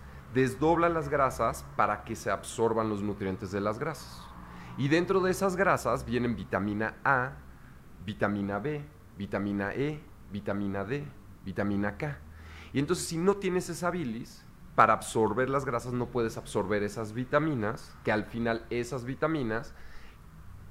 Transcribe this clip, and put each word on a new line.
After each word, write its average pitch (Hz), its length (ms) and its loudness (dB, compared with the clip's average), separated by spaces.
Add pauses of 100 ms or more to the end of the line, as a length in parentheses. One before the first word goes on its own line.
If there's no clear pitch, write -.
(340)
desdobla 151 540 6
las 160 200 0
grasas 131 560 2 (120)
para 104 280 2
que 113 120 -6
se 107 140 -4
absorban 110 580 2
los 104 140 -2
nutrientes 98 480 -2
de 98 100 0
las 104 180 0
grasas. - 440 -8 (560)
Y 139 100 2
dentro 180 320 4
de 185 120 4
esas 185 240 2
grasas 135 480 4
vienen 117 320 2
vitamina 104 580 0 (100)
A, 135 280 4 (720)
vitamina 101 540 0
B, 147 260 -4 (320)
vitamina 101 580 0
E, 151 260 -2 (320)
vitamina 98 520 -2
D, 143 200 -4 (400)
vitamina 101 520 0
K. 147 220 -4 (540)
Y 127 80 0
entonces, 156 260 0
si 165 120 -4
no 196 180 6
tienes 180 320 0
esa 170 240 -2
bilis, 131 500 -6 (320)
para 110 180 10
absorber 110 560 2
las 135 160 0
grasas 123 300 -2
no 120 160 0
puedes 113 260 0
absorber 104 460 0
esas 104 320 -4
vitaminas, 127 920 0
que 113 80 4
al 107 120 2
final 117 440 -2
esas 120 380 -4
vitaminas, 135 680 -2 (1000)